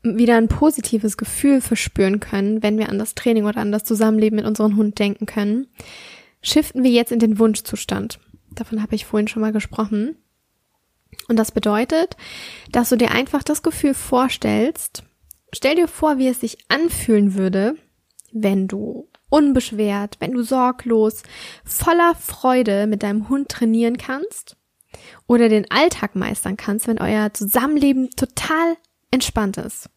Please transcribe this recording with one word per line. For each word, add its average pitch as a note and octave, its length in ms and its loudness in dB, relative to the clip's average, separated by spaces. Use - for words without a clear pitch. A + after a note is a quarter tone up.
wieder A#3 340 4
ein A3+ 120 4
positives A3+ 680 0
Gefühl C4+ 440 0
verspüren G3+ 580 0
können, G#3 420 -2
wenn G#3+ 160 0
wir G#3+ 120 -2
an G3+ 100 -4
das A3 160 -6
Training A3+ 300 2
oder A3 160 -2
an G3+ 100 -2
das G#3 140 -2
Zusammenleben A3 500 2
mit G#3 100 -2
unserem G#3+ 300 0
Hund G#3 240 0
denken G3+ 260 -2
können, G#3+ 420 -2
shiften C#4 420 0
wir B3+ 80 6
jetzt A#3+ 200 2
in A#3 80 0
den A3 200 2
Wunschzustand. G#3 800 -2
Davon A3 300 -6
habe G#3 140 -4
ich - 100 -6
vorhin G#3+ 240 -2
schon A3 120 -6
mal G#3+ 120 0
gesprochen. A3 640 -4
Und A#3 80 4
das A3 140 0
bedeutet, B3 680 0
dass A#3+ 180 2
du B3 80 4
dir A#3 140 2
einfach C#4 320 -2
das - 200 -2
Gefühl D4+ 300 0
vorstellst, B3 1120 -2
stell C#4+ 220 0
dir E4+ 120 2
vor, D4+ 300 0
wie C4 100 2
es B3 140 -2
sich - 160 -8
anfühlen G#3+ 680 2
würde, G3 400 0
wenn G3 340 0
du A#3 400 -8
unbeschwert, G#3+ 880 0
wenn - 140 -6
du B3 100 -2
sorglos, A#3+ 800 0
voller E4+ 520 2
Freude A3 720 0
mit G#3 160 -2
deinem G#3 260 -2
Hund C#4 200 -2
trainieren A#3 480 0
kannst - 600 -10
oder A#3 220 6
den G#3+ 220 2
Alltag C4+ 440 2
meistern F#3+ 420 -4
kannst, G3+ 300 -4
wenn A3+ 120 0
euer G#3+ 340 0
Zusammenleben C4 800 0
total E4 640 -2
entspannt G#3+ 460 -2
ist. - 400 -12